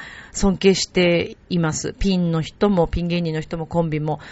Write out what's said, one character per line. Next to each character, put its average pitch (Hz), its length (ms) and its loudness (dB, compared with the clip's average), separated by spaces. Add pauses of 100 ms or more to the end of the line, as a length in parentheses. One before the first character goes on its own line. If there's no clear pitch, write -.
(320)
尊 196 260 2
敬 190 160 6
し - 140 -4
て 180 500 2 (120)
い 175 100 0
ま 160 140 0
す。 - 200 -6
ピ 190 220 0
ン 175 160 2
の 160 100 0
人 208 280 0
も、 175 180 2
ピ 170 160 -2
ン 175 40 -2
芸 170 140 0
人 160 120 -2
の 156 80 -4
人 165 160 -8
も、 160 80 -6
コ 170 180 0
ン 165 60 -2
ビ 151 100 -2
も、 151 200 -4 (120)